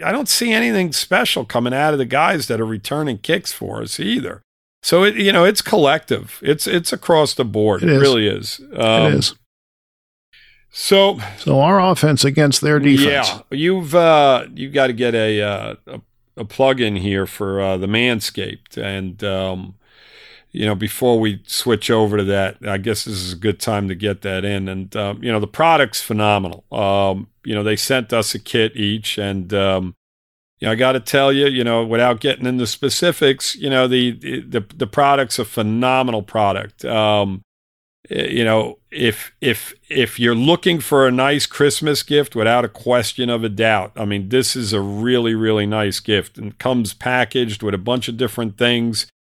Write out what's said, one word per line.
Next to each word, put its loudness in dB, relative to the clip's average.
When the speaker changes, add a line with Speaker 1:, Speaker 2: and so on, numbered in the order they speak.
Speaker 1:
I -2
don't -4
see -2
anything 0
special -2
coming -2
out 2
of 0
the 0
guys 0
that -2
are -2
returning -4
kicks -4
for -10
us -10
either. -6
So, 4
it, 2
you 2
know, 4
it's 2
collective. 0
It's, 0
it's -2
across 2
the 0
board. 0
Speaker 2:
It 2
Speaker 1:
It 6
Speaker 2:
is. 6
Speaker 1:
really 4
is. -4
Um, 4
Speaker 2:
It 4
is. -2
Speaker 1:
so, 2
Speaker 2:
So 2
our 4
offense 2
against 2
their 2
defense. 4
Speaker 1:
Yeah, -8
you've, -2
uh, 6
you've -12
gotta 2
get 0
a, 2
uh, -4
a, -16
a -10
plug 2
in 0
here 0
for, -4
uh, 0
the -4
Manscaped, -2
and, -8
um, -6
you -4
know, 0
before 0
we -2
switch -2
over 2
to 0
that, -2
I -2
guess -4
this -8
is -8
a -12
good -4
time -2
to -4
get -4
that -4
in. -4
And, -10
um, -6
you -4
know, 0
the -4
product's 2
phenomenal. 0
Um, 0
you -6
know, -2
they 0
sent -2
us 0
a -8
kit -2
each, -4
and, -4
um, 0
you -6
know, 0
I -2
gotta 2
tell 2
you, 2
you 0
know, 0
without 0
getting -2
into -2
specifics, 0
you -6
know, 2
the, 2
the, -8
the, -6
the -6
product's 0
a -4
phenomenal 0
product. -2
Um, 0
y-, -4
you 0
know, 0
if, -4
if, -2
if -2
you're 2
looking 2
for 4
a 2
nice 0
Christmas 0
gift, 0
without 2
a -2
question -2
of -2
a -2
doubt, 0
I -4
mean, -4
this 0
is -4
a 0
really, 0
really 2
nice -2
gift, -2
and -12
comes 0
packaged -2
with -2
a -2
bunch -2
of -8
different -4
things. 0